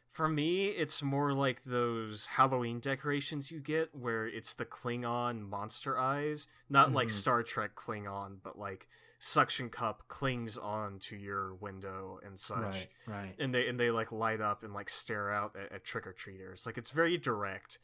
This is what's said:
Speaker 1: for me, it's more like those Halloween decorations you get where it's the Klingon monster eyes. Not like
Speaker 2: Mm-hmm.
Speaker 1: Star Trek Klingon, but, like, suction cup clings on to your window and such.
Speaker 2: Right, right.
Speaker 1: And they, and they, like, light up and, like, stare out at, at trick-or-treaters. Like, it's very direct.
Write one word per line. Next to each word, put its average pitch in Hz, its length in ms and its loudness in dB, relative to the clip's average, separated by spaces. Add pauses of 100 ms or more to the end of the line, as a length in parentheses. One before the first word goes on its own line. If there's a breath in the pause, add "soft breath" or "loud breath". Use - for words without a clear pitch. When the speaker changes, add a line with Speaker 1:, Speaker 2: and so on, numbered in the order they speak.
Speaker 1:
for 156 180 0
me, 165 400 2
it's 147 360 2
more 139 300 2
like 135 300 0
those 117 640 0
Halloween 123 520 2
decorations 139 720 -2
you 165 80 -8
get 156 340 -2
where 117 340 -2
it's - 260 -2
the 117 120 -4
Klingon 120 760 -2
monster 104 580 -4
eyes. 147 480 0 (220 soft breath)
Not 139 240 10
like 127 140 4
Speaker 2:
Mm-hmm. 110 60 6
Speaker 1:
Star 117 300 6
Trek 110 320 -4
Klingon, 98 680 -6
but, - 140 -12
like, 98 300 -8 (320 soft breath)
suction 131 500 6
cup 110 380 -4
clings 120 500 -2
on 104 420 -4
to - 180 -8
your 98 380 -4
window 95 720 -10
and 98 140 -8
such. - 180 2
Speaker 2:
Right, 95 300 -4 (200 soft breath)
right. 101 320 -8
Speaker 1:
And 131 140 -2
they, 123 140 2
and 123 120 -4
they, 120 120 4
like, 113 220 0
light 110 260 0
up 104 240 -2
and, 104 100 -12
like, 101 160 -6
stare 104 420 0
out 104 300 -2
at, - 120 -10
at 95 100 -12
trick-or-treaters. 95 840 -10
Like, 113 120 -6
it's 117 140 -4
very 165 260 4
direct. 104 680 -4